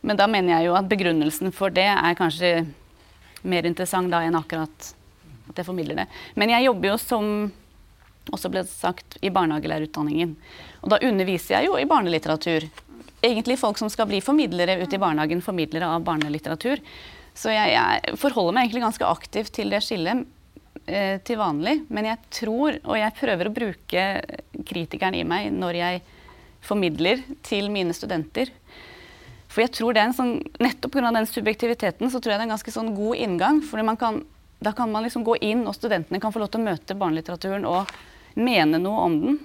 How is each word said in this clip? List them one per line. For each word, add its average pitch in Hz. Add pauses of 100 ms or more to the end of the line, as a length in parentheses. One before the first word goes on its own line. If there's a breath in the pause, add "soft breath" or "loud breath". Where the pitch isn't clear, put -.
Men 208
da 196
mener 190
jeg 165
jo 175
at 190
begrunnelsen 175
for 196
det 185
er 175
kanskje 170 (880 soft breath)
mer 175
interessant 180
da 170
enn 165
akkurat 160 (560)
at -
jeg 175
formidler 165
det. - (300 loud breath)
Men 208
jeg 240
jobber 196
jo 214
som, 214 (1000)
også 180
ble 190
sagt, -
i 190
barnehagelærerutdanningen. 156 (460 loud breath)
Og 196
da 214
underviser 190
jeg 277
jo 381
i 277
barnelitteratur. 165 (560)
Egentlig 233
folk 208
som 214
skal 220
bli 202
formidlere 190
ute 185
i 190
barnehagen, 156
formidlere 165
av 165
barnelitteratur. 156 (540 loud breath)
Så 220
jeg, 214
jeg 113
forholder 202
meg 254
egentlig 240
ganske -
aktivt -
til 208
det 202
skillet, 208 (680)
eh, 196
til 233
vanlig. 202 (100)
Men 214
jeg 226 (140)
tror, 247
og -
jeg 220
prøver 196
å -
bruke 196 (600)
kritikeren 180
i 170
meg 190
når 185
jeg 175 (640 loud breath)
formidler 185 (240)
til 202
mine 185
studenter. 190 (1040 loud breath)
For 214
jeg 233
tror 233
det 220
er 220
en 247
sånn, 247 (260)
nettopp 247
på 277
grunn 240
av -
den 220
subjektiviteten, 220
så 254
tror 240
jeg 202
det 233
er -
en 220
ganske 214
sånn 220
god 208
inngang, 214
fordi 220
man 220
kan, 226 (400)
da 214
kan 226
man 214
liksom 240
gå 226
inn, 220
og 208
studentene 196
kan 214
få 226
lov 202
til 226
å 226
møte 190
barnelitteraturen 180
og 185 (420 loud breath)
mene 180
noe 196
om 165
den. 277